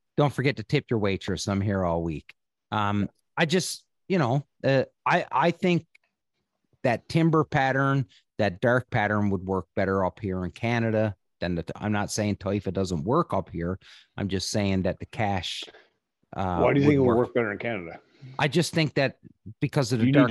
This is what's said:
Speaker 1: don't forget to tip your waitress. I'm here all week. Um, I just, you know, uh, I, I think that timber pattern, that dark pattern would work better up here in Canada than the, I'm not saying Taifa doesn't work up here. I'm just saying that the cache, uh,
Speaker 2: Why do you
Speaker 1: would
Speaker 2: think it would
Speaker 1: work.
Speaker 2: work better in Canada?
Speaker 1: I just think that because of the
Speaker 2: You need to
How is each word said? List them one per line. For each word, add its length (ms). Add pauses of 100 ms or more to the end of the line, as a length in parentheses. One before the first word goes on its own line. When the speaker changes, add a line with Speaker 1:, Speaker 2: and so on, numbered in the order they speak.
(180)
Speaker 1:
don't 160
forget 240
to 60
tip 260
your 100
waitress. 480
I'm 140
here 220
all 180
week. 320 (380)
Um, 380 (280)
I 80
just, 380 (240)
you 100
know, 280 (180)
uh, 220 (200)
I, 260
I 200
think 340 (960)
that 240
timber 360
pattern, 640 (320)
that 220
dark 280
pattern 400
would 160
work 300
better 280
up 160
here 240
in 80
Canada 640 (240)
than 160
the, 100 (100)
I'm 160
not 200
saying 260
Taifa 360
doesn't 300
work 300
up 180
here. 260 (400)
I'm 100
just 220
saying 340
that 160
the 60
cache, 580 (720)
uh, 240
Speaker 2:
Why 140
do 80
you 60
Speaker 1:
would 40
Speaker 2:
think 60
it 20
would 80
Speaker 1:
work. 100
Speaker 2:
work 180
better 160
in 80
Canada? 400 (400)
Speaker 1:
I 80
just 260
think 220
that 220 (440)
because 320
of 60
the 80
Speaker 2:
You 40
need 80
to 120